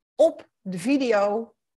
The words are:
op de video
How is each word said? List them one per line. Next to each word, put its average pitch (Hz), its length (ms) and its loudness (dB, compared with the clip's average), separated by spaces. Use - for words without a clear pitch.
op 320 320 0
de 185 180 -10
video 226 760 0